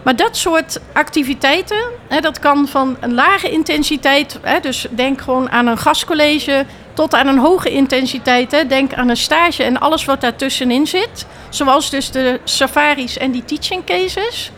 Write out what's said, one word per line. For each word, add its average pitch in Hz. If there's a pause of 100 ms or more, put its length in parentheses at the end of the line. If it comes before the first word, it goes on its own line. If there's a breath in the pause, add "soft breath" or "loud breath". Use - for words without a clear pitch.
Maar 254
dat 440
soort 320 (140)
activiteiten, 294 (300)
hè, 294
dat 311
kan 285
van 262
een 240
lage 339
intensiteit, 302
hè, 285
dus -
denk 254
gewoon 262
aan 240
een 233
gastcollege, 302 (280 loud breath)
tot 311
aan 254
een 269
hoge 320
intensiteit, 254
hè, 294
denk 269
aan 247
een 240
stage 320
en 240
alles 311
wat 269
daartussenin 254
zit. 381 (240 loud breath)
Zoals 277
dus 269
de 254
safaris 277
en 269
die 240
teaching 359
cases. 370